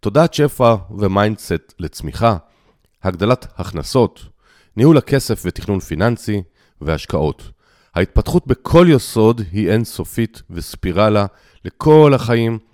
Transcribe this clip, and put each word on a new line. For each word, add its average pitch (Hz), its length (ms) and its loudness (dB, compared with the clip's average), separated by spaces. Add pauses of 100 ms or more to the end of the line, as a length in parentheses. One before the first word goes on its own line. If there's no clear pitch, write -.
תודעת 143 340 0
שפע 127 400 2 (240)
ומיינדסט 101 800 -2
לצמיחה, 85 580 -2 (640)
הגדלת 95 440 -2 (100)
הכנסות, - 680 -4 (520)
ניהול 147 200 6
הכסף 127 480 -2
ותכנון 92 360 -4
פיננסי, 104 640 -4 (380)
והשקעות. 76 720 -6 (440)
ההתפתחות - 520 -2
בכל 170 440 4
יסוד 117 500 2 (120)
היא 98 180 -2
אינסופית 113 800 -4
וספירלה 98 760 -2 (380)
לכל 156 500 4
החיים 117 440 -2 (160)